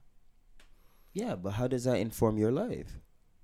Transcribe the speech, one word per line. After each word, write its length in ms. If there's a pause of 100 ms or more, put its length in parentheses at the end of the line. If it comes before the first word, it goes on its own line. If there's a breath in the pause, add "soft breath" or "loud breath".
(1120 soft breath)
Yeah, 220
but 180
how 140
does 180
that 120
inform 400
your 140
life? 480 (440)